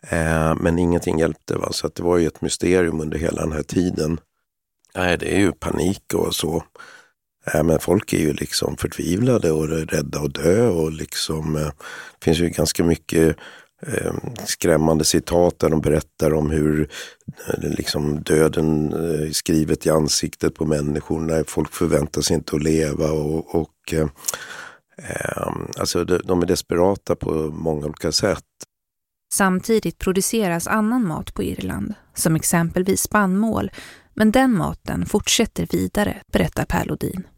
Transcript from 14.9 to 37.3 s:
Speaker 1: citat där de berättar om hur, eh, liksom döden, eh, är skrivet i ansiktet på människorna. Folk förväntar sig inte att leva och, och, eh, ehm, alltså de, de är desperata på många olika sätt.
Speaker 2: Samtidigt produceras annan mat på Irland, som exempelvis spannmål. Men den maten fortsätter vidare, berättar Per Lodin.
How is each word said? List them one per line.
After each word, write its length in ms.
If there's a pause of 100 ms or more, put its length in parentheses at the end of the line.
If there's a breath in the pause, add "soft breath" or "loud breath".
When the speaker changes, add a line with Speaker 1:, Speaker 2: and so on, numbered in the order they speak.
Speaker 1:
citat 540
där 100
de 120
berättar 540
om 160
hur, 400 (580 loud breath)
eh, 220
liksom 520
döden, 680
eh, 360
är 40
skrivet 540
i 40
ansiktet 640
på 100
människorna. 840
Folk 280
förväntar 480
sig 140
inte 200
att 60
leva 500
och, 420
och, 380
eh, 160 (920 loud breath)
ehm, 680 (100)
alltså 260
de, 200
de 180
är 40
desperata 680
på 160 (180)
många 360
olika 260
sätt. 320 (880)
Speaker 2:
Samtidigt 680
produceras 680
annan 400
mat 280
på 80
Irland, 520 (200)
som 220
exempelvis 680
spannmål. 680 (440 loud breath)
Men 180
den 240
maten 500
fortsätter 640
vidare, 520 (100)
berättar 320
Per 200
Lodin. 420 (120)